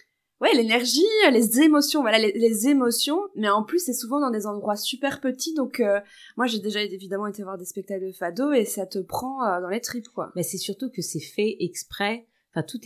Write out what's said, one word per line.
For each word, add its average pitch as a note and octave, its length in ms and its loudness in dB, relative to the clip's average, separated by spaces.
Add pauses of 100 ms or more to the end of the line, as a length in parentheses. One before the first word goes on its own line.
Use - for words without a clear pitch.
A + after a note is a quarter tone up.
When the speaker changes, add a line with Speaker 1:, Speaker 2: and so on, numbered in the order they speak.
(400)
Speaker 1:
Ouais, G#4+ 140 4
l'énergie, A#3+ 500 2 (300)
les A#3 260 4
émotions, D4 420 6
voilà, A3 180 4
les, G#3+ 140 2
les A3+ 340 2
émotions. C#4 520 2 (160)
Mais G#3+ 140 0
en G#3 140 4
plus, D#4+ 160 -2
c'est C4 140 -4
souvent B3 280 -2
dans C4+ 80 0
des G#3+ 160 -2
endroits G#3 320 -4
super C4+ 420 -4
petits. C4 360 -4
Donc, C4 260 -2
euh, G3+ 180 2 (380)
moi, A#3 80 2
j'ai A3+ 140 0
déjà G#3 240 -4
évidemment G3 440 -6
été G3+ 160 -8
voir F#3+ 140 -8
des F3+ 80 -8
spectacles F#3+ 400 -8
de F#3+ 80 -8
fado F#3+ 400 -2
et A#3+ 100 4
ça G3+ 220 -6
te F#3+ 140 -8
prend, C4 440 -6
euh, F#3 160 0
dans F3+ 100 -6
les G#3+ 120 -4
tripes, A#3 280 -8
quoi. D#3 260 -8
Speaker 2:
Mais F3+ 80 -2
c'est F3+ 160 -8
surtout G#3 320 -6
que - 100 -6
c'est E3 180 -6
fait G#3+ 400 -4
exprès, - 680 -6 (260)
enfin, D#3+ 100 -2
tout - 220 -12